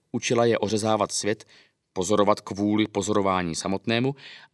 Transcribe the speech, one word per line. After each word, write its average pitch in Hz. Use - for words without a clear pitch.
učila 120
je 113
ořezávat 107
svět, -
pozorovat 101
kvůli 104
pozorování 95
samotnému 117